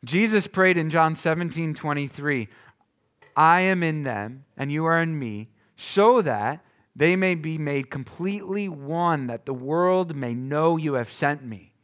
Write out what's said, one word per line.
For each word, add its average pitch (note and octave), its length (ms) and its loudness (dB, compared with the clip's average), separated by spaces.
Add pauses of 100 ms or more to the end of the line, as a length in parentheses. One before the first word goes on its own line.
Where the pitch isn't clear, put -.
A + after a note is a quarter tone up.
Jesus G3+ 440 2
prayed F#3 280 4
in D#3+ 140 0
John D#3+ 240 4
seventeen E3 580 -2
twenty-three, C#3+ 760 -4 (880)
"I D#3+ 240 6
am F#3 240 2
in D#3 180 -2
them, A#2+ 420 -6 (120)
and C#3 160 -4
you D#3 140 0
are E3 140 2
in E3 180 -2
me, A2+ 320 -6 (260)
so A3+ 440 4
that C3 440 -2 (320)
they D#3+ 180 4
may F#3 220 2
be D#3+ 200 -6
made C#3+ 340 -4
completely F#3+ 800 -6
one, D3+ 600 -2
that A#2 180 -8
the C#3 80 -4
world E3+ 600 0
may B2 180 -4
know D3 420 0
you D#3 180 -2
have B2 180 -4
sent D3 320 -2
me." G#2+ 280 -14 (120)